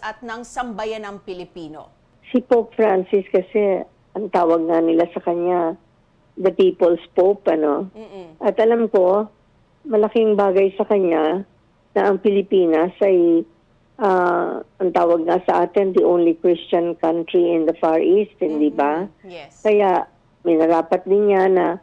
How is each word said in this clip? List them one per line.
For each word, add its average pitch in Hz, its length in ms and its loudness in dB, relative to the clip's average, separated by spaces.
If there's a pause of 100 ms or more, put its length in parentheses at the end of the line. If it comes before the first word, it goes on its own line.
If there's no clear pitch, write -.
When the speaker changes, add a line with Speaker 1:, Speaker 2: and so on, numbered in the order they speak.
Speaker 1:
at 214 180 -12
ng 233 240 -12
sambayanang 214 760 -10
Pilipino? 175 680 -16 (400)
Speaker 2:
Si 247 160 -2
Pope 233 320 0
Francis 196 560 0
kasi, 196 480 0 (320)
ang 196 160 -8
tawag 165 400 0
nga 165 160 2
nila 165 300 2
sa 190 80 -10
kanya, 175 500 -2 (640)
the 185 160 0
People's 175 480 2 (160)
Pope, 190 320 2
ano? 160 400 -2
Speaker 1:
Mm-mm. 190 480 -20
Speaker 2:
At 208 240 -4
alam 226 240 2
ko, 196 400 2 (560)
malaking 220 560 0
bagay 196 400 2
sa 208 80 -2
kanya 175 560 0 (560)
na 196 80 0
ang 190 160 0
Pilipinas 185 800 2
ay, 170 400 4 (560)
ah, 180 640 -2 (160)
ang 185 160 -2
tawag 170 320 2
nga 180 240 0
sa 175 160 2
atin, 190 320 -2
the 175 80 2
only 170 320 2
Christian 170 640 -2
country 170 480 0
in 165 160 0
the 160 160 0
Far 160 160 2
East, 185 400 0
hindi 151 320 -2
ba? 151 400 -4
Speaker 1:
Mm-hmm. - 220 -20
Yes. 160 340 -12
Speaker 2:
Kaya 196 400 2 (400)
minarapat 165 640 0
din 202 240 2
niya 190 160 2
na 180 180 2 (160)